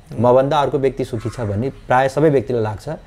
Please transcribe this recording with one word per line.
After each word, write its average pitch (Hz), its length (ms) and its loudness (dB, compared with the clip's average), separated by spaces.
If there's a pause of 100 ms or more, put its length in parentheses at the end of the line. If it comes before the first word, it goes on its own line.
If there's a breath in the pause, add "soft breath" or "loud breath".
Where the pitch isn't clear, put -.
(200)
मभन्दा 131 400 4
अर्को 139 200 0
व्यक्ति 131 260 -2
सुखी 117 240 -8
छ - 100 -10
भन्ने 110 300 -4
प्राय 131 400 0
सबै 151 200 2
व्यक्तिलाई 120 340 0
लाग्छ। 107 260 -8 (180 soft breath)